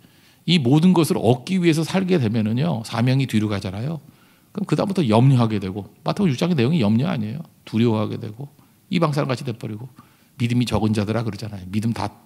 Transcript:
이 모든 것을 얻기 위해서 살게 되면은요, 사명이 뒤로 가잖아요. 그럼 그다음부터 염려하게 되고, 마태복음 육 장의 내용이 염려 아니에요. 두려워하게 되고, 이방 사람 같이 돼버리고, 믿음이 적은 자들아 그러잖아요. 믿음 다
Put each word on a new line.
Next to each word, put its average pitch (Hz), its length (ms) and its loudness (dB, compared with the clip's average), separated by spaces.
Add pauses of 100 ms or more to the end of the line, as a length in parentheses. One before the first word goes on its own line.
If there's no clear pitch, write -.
(460)
이 175 120 4
모든 156 340 6
것을 160 260 2
얻기 131 440 0
위해서 165 220 2
살게 185 340 0
되면은요, 113 640 0
사명이 127 440 0
뒤로 107 200 0
가잖아요. 104 520 -6 (520)
그럼 208 140 -6
그다음부터 185 420 0
염려하게 117 500 4
되고, 95 360 -8 (100)
마태복음 180 260 0
육 123 60 -2
장의 175 180 -2
내용이 139 280 2
염려 113 260 2
아니에요. 113 300 -6 (260)
두려워하게 110 540 0
되고, 110 320 -12 (400)
이방 165 240 2
사람 139 120 0
같이 131 180 -4
돼버리고, 110 440 -10 (480)
믿음이 120 300 0
적은 107 260 0
자들아 110 300 -2
그러잖아요. 101 460 -10
믿음 107 260 -2
다 104 160 -4 (140)